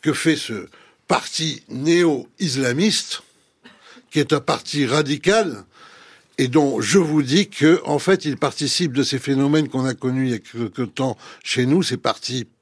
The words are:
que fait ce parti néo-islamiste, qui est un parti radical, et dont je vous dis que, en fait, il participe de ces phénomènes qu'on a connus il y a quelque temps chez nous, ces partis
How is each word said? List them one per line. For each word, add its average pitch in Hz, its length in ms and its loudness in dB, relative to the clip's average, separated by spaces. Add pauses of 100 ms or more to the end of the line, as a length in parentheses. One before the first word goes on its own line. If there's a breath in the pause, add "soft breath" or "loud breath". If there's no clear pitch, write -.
que 151 140 0
fait 156 220 0
ce 98 320 -10 (380 soft breath)
parti 143 600 -4
néo-islamiste, 147 1600 0 (840 loud breath)
qui 151 100 0
est 143 120 0
un 143 80 0
parti 139 460 -4
radical, 147 800 0 (760 loud breath)
et 131 100 2
dont 139 320 2
je 151 180 2
vous 156 240 2
dis 147 280 2
que, 156 340 4
en 147 140 0
fait, 185 260 2
il 143 140 -4
participe 143 560 -2
de 139 80 2
ces 131 160 -2
phénomènes 139 500 2
qu'on 131 160 -2
a 131 80 -2
connus 131 360 -2
il 123 40 0
y - 20 0
a 107 40 -6
quelque 117 440 -6
temps 123 360 -4 (260 loud breath)
chez 123 220 0
nous, 160 160 4
ces 127 160 -2
partis - 480 -4 (160)